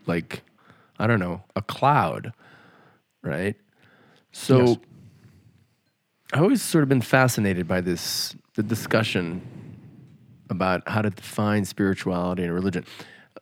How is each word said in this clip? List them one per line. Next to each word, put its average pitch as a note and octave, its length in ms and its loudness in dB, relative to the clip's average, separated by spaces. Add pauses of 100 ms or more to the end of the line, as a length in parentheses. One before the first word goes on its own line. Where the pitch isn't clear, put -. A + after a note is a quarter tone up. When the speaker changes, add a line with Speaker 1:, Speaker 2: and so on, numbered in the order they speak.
Speaker 1:
like, - 380 -4 (560)
I A2 80 0
don't A#2 120 4
know, F2+ 220 -4 (140)
a G#2+ 60 -4
cloud, A2+ 720 0 (920)
right? G3+ 320 -4 (760)
So - 340 4
Speaker 2:
Yes. A#2+ 120 6 (1600)
Speaker 1:
I've C#3 80 2
always G#3+ 200 4
sort D#3+ 220 2
of C3+ 60 2
been C3 120 4
fascinated G#2+ 640 2
by F2+ 140 0
this, - 540 -4 (200)
the A2 80 -2
discussion G#2 800 -2 (1080)
about F#2 380 0
how G#2+ 140 0
to G#2+ 80 0
define G#2 560 -2
spirituality F#2 800 -2
and E2+ 100 -2
religion. F2+ 300 -2 (580)